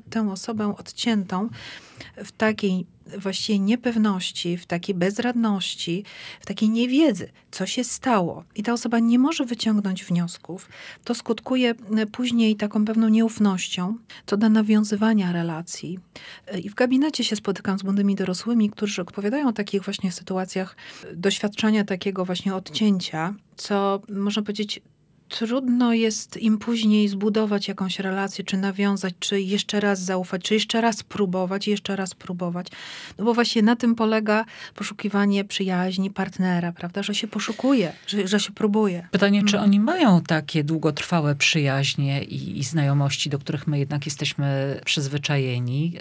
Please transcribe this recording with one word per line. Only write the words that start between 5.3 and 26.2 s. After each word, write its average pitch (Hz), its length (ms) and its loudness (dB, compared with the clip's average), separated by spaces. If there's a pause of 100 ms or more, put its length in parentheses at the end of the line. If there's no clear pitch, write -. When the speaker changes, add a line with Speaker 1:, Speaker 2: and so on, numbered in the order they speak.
Speaker 1:
w - 60 -18
takiej 214 240 0
niewiedzy, 247 580 2 (220)
co - 160 -4
się 247 180 -4
stało. 190 600 0 (100)
I 208 80 -8
ta 240 100 0
osoba 233 260 0
nie 233 200 6
może 294 260 4
wyciągnąć 214 600 0
wniosków. 175 640 -4 (360)
To 240 100 -2
skutkuje, 247 560 0 (200)
m, 214 200 0
później 233 460 2
taką 214 280 0
pewną 226 240 2
nieufnością 208 880 2 (300)
co 202 100 0
do 220 120 4
nawiązywania 214 840 4
relacji. 170 640 -6 (480)
E, 202 120 -8
i 196 120 -8
w 208 40 -18
gabinecie 262 500 2
się 214 120 0
spotykam 196 420 -2
z 196 60 -6
młodymi 202 300 2
dorosłymi, 208 560 0
którzy 202 320 -4
opowiadają 214 460 -2
o 226 40 0
takich 202 300 -2
właśnie 190 300 -4
sytuacjach, 185 640 -6 (280)
e, - 120 -14
doświadczenia 208 680 0
takiego 190 400 -2
właśnie 185 300 -4
odcięcia, 185 800 0 (220)
co 196 520 0
można 202 340 -2
powiedzieć, 208 380 -6 (480)
trudno 240 640 2
jest 226 440 0